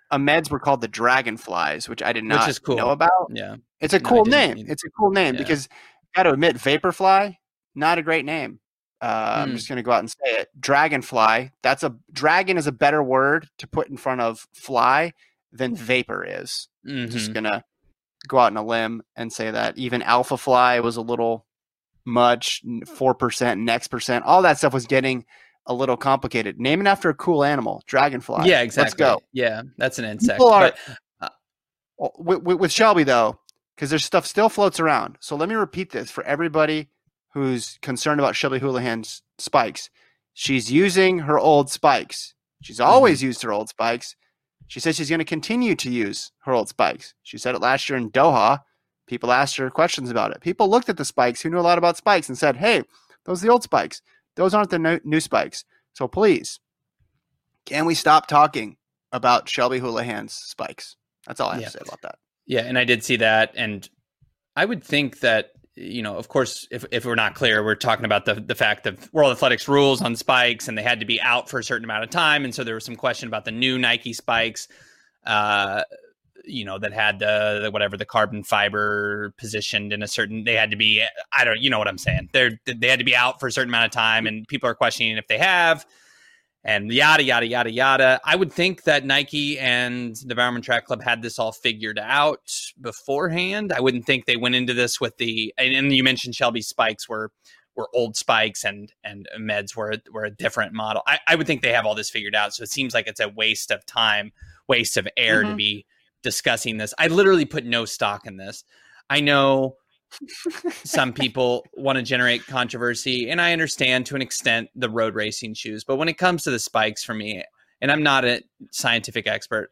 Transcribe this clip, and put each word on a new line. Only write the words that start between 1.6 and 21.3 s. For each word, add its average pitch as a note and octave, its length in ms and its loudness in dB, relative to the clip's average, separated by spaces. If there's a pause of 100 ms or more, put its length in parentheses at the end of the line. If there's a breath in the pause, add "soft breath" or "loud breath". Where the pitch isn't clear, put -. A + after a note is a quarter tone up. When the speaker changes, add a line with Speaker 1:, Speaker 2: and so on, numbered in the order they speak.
Speaker 1:
which A#2 140 -10
I A#2+ 100 0
did A2+ 120 -6
Speaker 2:
Which A2 60 -4
Speaker 1:
not A2 180 4
Speaker 2:
is C3+ 100 -4
cool. C#3+ 180 -4
Speaker 1:
know A2+ 140 0
about. E3+ 420 2
Speaker 2:
Yeah. G#2+ 220 -10 (240)
Speaker 1:
It's D#3 160 0
a F#4+ 60 4
Speaker 2:
No, - 80 -2
I - 20 0
Speaker 1:
cool A#3 140 6
Speaker 2:
didn't A#3+ 120 4
Speaker 1:
name. F3+ 220 2
Speaker 2:
either. A2 140 -12
Speaker 1:
It's D3+ 120 -8
a D3 140 -14
cool G#3 140 2
name F3 220 2
Speaker 2:
Yeah. - 80 -6
Speaker 1:
because C#3+ 240 -2
you - 500 -20
gotta F3+ 160 4
admit, C#3+ 240 2
Vaporfly, F#3+ 800 2 (400)
not E3 220 2
a E3 40 -2
great D#3 220 0
name. C#3+ 340 -8 (440)
Uh, A2 380 -2
I'm C3 100 -4
Speaker 2:
Hmm. B2 60 -6
Speaker 1:
just A2+ 120 -10
gonna B2 140 -6
go A#2 80 -2
out A#2 80 4
and A2+ 100 -4
say - 80 -14 (240)
it. - 80 -8 (100)
Dragonfly, C3 920 2 (120)
that's - 200 0
a, C3+ 120 -4 (160)
dragon F3 460 2
is D3+ 100 -2
a D3 60 0
better D3 300 2
word C#3 560 0
to - 80 -18
put - 220 -6
in C3+ 100 -14
front B2+ 240 -4
of A2+ 320 -4
fly C3 580 0 (400)
than B2 240 -4
vapor A2+ 480 -2
is. F2+ 440 -10 (180)
Just C#3 100 -10
Speaker 2:
Mm-hmm. A#2 380 -6
Speaker 1:
gonna G#2+ 300 -4 (640)
go C3 100 2
out A#2 140 6
on G#2+ 40 -8
a G#2+ 80 -4
limb A2+ 380 -2 (120)
and A#2 160 -8
say A2 200 -6
that. A2 260 -2
Even B2 240 -4
Alpha B2 380 0
Fly B2 420 4
was A#2 160 -2
a A#2 60 -6
little A#2 420 -4 (640)